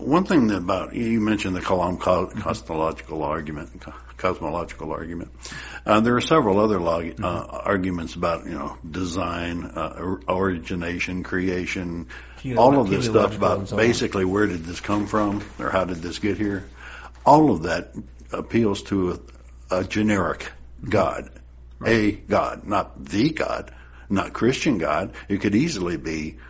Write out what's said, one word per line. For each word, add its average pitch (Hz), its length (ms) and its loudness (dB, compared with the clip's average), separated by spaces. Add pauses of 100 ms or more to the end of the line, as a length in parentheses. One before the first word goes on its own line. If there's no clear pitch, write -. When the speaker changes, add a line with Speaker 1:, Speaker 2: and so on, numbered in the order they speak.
Speaker 1:
one 165 200 2
thing 151 220 4
that 104 100 2
about, 90 360 -2
you 113 280 0
mentioned 104 340 0
the 90 60 -4
Kalam 90 380 0
co-, 92 280 2
Speaker 2:
Mm-hmm. - 140 -8
Speaker 1:
cosmological 80 800 -4
argument, 76 560 -6
co-, - 140 -16 (240)
cosmological 80 720 -4
argument. 82 400 -10 (540)
Uh, 107 160 6
there 120 160 4
are 117 40 2
several 117 380 4
other 107 220 4
log-, 85 240 0
uh, 82 80 -8
Speaker 2:
Mm-hmm. 87 420 -6 (140)
Speaker 1:
arguments 90 460 -2
about, 85 300 -2
you 82 120 -10
know, 73 200 -8 (120)
design, 85 720 -4
uh, 82 340 -8
or-, 90 300 -6
origination, 90 960 -2
creation, 90 840 -2 (340)
Speaker 2:
Teleo-, 127 160 -2
Speaker 1:
all 135 220 8
of 110 100 2
this 95 160 2
stuff 110 80 0 (220)
Speaker 2:
teleological 101 120 0
Speaker 1:
about 90 120 2
Speaker 2:
and 98 100 -6
so 113 80 -4
on. 107 40 4
Speaker 1:
basically 113 440 2
where 101 220 4
did 85 180 -4
this 87 160 -10
come 104 260 0
from 104 340 0 (180)
or 62 100 -2
how 92 160 2
did 90 120 -4
this 82 220 -8
get 101 180 0
here. 101 280 -2 (600)
All 151 260 10
of 80 120 0
that 87 300 -2 (400)
appeals 101 500 0
to 95 280 0 (600)
a, 92 80 2
a 95 60 0
generic 104 640 0 (360)
God, - 420 2 (500)
Speaker 2:
Right. - 120 0
Speaker 1:
a 107 200 4
God, 147 540 -2
not 92 400 -4
the 101 260 2
God, - 400 -4 (380)
not 95 240 -2
Christian 131 440 2
God. 78 360 0 (160)
It 98 120 0
could 101 140 2
easily 101 420 2
be 78 400 -6 (120)